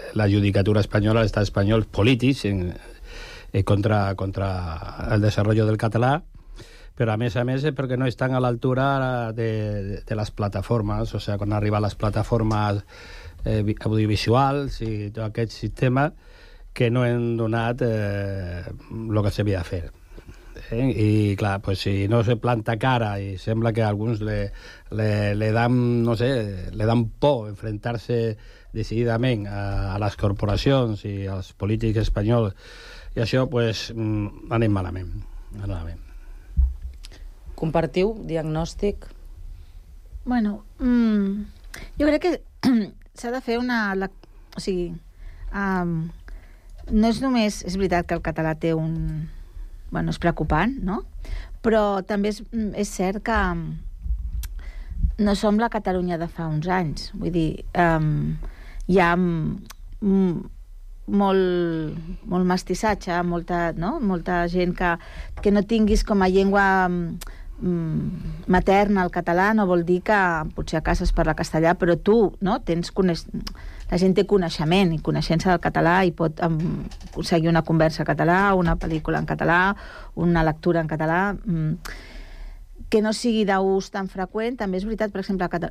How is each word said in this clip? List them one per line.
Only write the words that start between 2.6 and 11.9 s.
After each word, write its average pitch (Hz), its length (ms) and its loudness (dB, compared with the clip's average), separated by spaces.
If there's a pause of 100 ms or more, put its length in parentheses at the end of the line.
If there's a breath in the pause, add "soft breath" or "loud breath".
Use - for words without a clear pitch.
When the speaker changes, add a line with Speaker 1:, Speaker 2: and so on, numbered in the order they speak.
Speaker 1:
eh, 104 120 2
contra, 104 500 2
contra 92 960 -4
el 107 100 4
desarrollo 107 460 4
del 110 120 2
català, 120 440 2 (720 loud breath)
però 113 200 0
a - 20 0
més 117 200 -2
a 120 80 2
més 131 200 0
és 151 100 2
perquè 127 240 -2
no 131 80 2
estan 127 280 0
a 127 60 2
l'altura 127 920 2
de, 107 720 -2
de 113 80 -4
les 107 160 -2
plataformes, 107 840 -2
o 107 60 -4
sigui, 104 180 -4
quan 101 140 -2
arriben 104 300 2
les 107 140 0